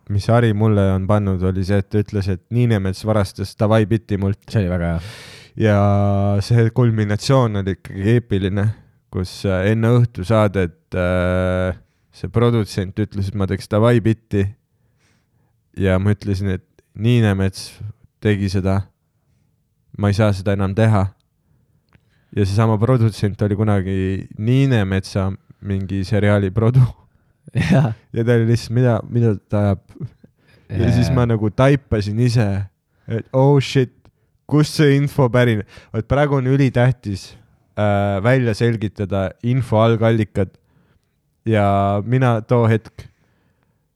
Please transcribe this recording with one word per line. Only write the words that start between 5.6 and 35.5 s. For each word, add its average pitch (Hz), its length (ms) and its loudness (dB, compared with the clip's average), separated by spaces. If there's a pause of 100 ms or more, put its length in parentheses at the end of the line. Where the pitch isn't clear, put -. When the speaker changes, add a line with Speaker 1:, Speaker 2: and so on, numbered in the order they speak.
Speaker 1:
see 117 300 2
kulminatsioon 113 840 0
oli 95 220 -4
ikkagi 95 320 -10
eepiline, 101 540 0 (500)
kus, 92 300 -8
äh, 95 260 0
enne 110 240 2
õhtusaadet, 98 1040 0
äh, 92 800 -2 (380)
see - 120 -12
produtsent 107 720 -2
ütles, 101 300 -6
et 101 80 -8
ma 95 100 -2
teeks 95 220 -6
Davai 113 320 2
Biti. 104 420 -2 (1300)
Ja 92 220 0
ma 101 120 2
ütlesin, 98 380 -4
et 92 160 -6 (260)
Niinemets 104 800 0 (480)
tegi 101 320 0
seda. 95 320 -2 (1120)
Ma 101 160 -2
ei 101 40 0
saa 104 200 2
seda 95 200 -4
enam 98 220 -4
teha. 110 300 2 (1300)
Ja 104 120 0
seesama 110 320 0
produtsent 110 640 0
oli 104 140 0
kunagi 98 400 -2 (380)
Niinemetsa 104 960 0 (300)
mingi 98 440 -4
seriaali 101 480 2
produ. 117 320 2 (680)
Speaker 2:
Jah. 143 420 2 (160)
Speaker 1:
Ja 117 160 -4
ta 120 100 2
oli 117 140 2
lihtsalt, 117 240 -2
„Mida, 123 300 2
mida 117 360 0
ta - 220 -4
ajab?“ 101 220 0 (880)
Ja 98 80 -8
Speaker 2:
Jaa. 117 140 2
Speaker 1:
siis 120 200 2
ma 123 140 2
nagu 110 260 0
taipasin 113 680 0
ise, 120 260 2 (600)
et 113 220 -8
oh 135 300 4
shit, 127 320 0 (580)
kust 151 240 0
see 143 220 4
info 139 340 0
pärineb? 117 380 0 (200)